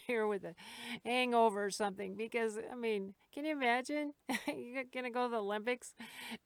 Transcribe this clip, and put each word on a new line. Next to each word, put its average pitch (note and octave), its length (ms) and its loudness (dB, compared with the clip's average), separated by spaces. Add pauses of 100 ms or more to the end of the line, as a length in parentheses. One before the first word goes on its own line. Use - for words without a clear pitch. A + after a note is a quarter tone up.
here A3 200 2
with G3+ 180 -2
a E3+ 100 -10 (500)
hangover A#3 580 6
or G3+ 80 0
something," G3 460 -2
because, A3+ 420 0 (140)
I - 20 -8
mean, G#3 380 0 (220)
can C#4+ 100 -6
you D#4 80 2
imagine? C#4+ 640 2 (160)
<laughs> A3+ 160 -2
You're B3+ 380 -4
gonna B3+ 260 -6
go B3 160 2
to A#3+ 40 -2
the A#3 120 0
Olympics G#3+ 520 -2 (520)